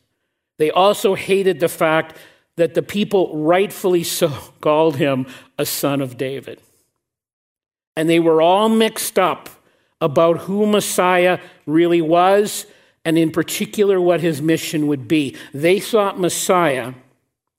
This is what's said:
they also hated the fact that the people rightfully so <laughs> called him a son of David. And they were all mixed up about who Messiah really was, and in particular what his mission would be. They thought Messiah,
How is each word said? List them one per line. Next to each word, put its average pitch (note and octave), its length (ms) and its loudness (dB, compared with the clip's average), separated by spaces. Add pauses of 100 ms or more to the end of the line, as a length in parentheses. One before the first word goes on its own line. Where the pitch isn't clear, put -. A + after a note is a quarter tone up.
(580)
they D#3 120 0
also G3 460 2
hated F#3 440 0
the D#3+ 100 0
fact D#3+ 460 0 (400)
that E3 200 -2
the D#3+ 80 0
people G3+ 540 -2
rightfully F3+ 680 0
so - 260 -2
<laughs> - 320 -14
called D#3 360 2
him C3+ 280 0 (320)
a D3 80 -4
son C#3 360 -4
of B2 160 -8
David. C3+ 440 -10 (1300)
And D#3+ 120 -2
they E3 120 4
were D#3+ 240 4
all G3 260 4
mixed A3 480 0
up E3+ 320 0 (500)
about E3 420 2
who G#3 260 -2
Messiah F3+ 720 2 (260)
really E3+ 360 2
was, F#3 680 2 (360)
and E3 140 0
in E3 140 2
particular G3 680 -2
what F3 220 2
his E3 180 -2
mission D#3+ 460 -2
would C#3 220 -4
be. D3+ 280 -2 (160)
They E3 280 0
thought G3 400 -2
Messiah, D#3 720 -2 (640)